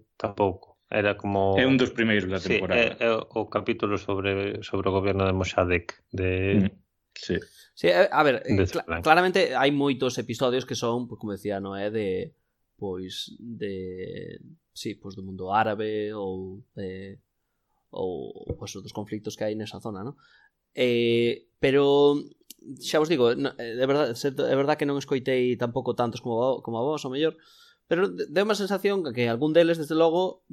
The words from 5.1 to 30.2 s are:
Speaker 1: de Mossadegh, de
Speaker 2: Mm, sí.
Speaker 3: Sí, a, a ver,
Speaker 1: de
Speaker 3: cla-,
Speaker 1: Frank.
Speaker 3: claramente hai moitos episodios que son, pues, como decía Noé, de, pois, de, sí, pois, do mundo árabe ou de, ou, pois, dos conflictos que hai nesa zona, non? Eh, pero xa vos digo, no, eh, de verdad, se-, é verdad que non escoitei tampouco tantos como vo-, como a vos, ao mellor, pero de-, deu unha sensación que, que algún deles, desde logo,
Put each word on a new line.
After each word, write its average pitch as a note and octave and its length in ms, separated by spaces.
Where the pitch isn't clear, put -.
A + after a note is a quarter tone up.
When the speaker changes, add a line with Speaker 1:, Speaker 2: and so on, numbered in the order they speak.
Speaker 1:
de F#2+ 80
Mossadegh, F#2 800
de F#2+ 560
Speaker 2:
Mm, G#2 40
sí. - 220
Speaker 3:
Sí, - 100
a, F3 220
a D3 160
ver, A#2+ 160
Speaker 1:
de G2+ 240
Speaker 3:
cla-, - 180
Speaker 1:
Frank. E2 220
Speaker 3:
claramente F3 480
hai C3+ 160
moitos C3+ 480
episodios B2 480
que - 80
son, A#2+ 320
pues, A2 160
como G#2 100
decía G2 300
Noé, G2 320
de, F#2+ 400
pois, F#2 580
de, F#2 1000
sí, G#2+ 240
pois, G2 160
do G2 100
mundo F#2+ 300
árabe G#2+ 640
ou F#2+ 560
de, F#2+ 480
ou, E2+ 400
pois, - 160
dos - 240
conflictos G#2+ 400
que - 80
hai G#2+ 100
nesa G#2+ 300
zona, G#2 160
non? B2+ 160
Eh, A#2+ 880
pero C#3+ 560
xa - 220
vos D#3 100
digo, B2 240
no, C#3 240
eh, A#2 160
de B2+ 80
verdad, C#3 320
se-, C#3 160
é C3+ 240
verdad C#3+ 240
que D3 80
non C#3+ 80
escoitei B2+ 640
tampouco B2 380
tantos A#2+ 260
como A#2 160
vo-, B2+ 240
como A2+ 160
a A#2+ 60
vos, D3 180
ao C3 80
mellor, D#3 240
pero E3+ 160
de-, F3 240
deu F#3 160
unha G#3+ 80
sensación G3 480
que, D3 80
que B2 160
algún A#2+ 240
deles, E3+ 300
desde D#3 180
logo, E3 540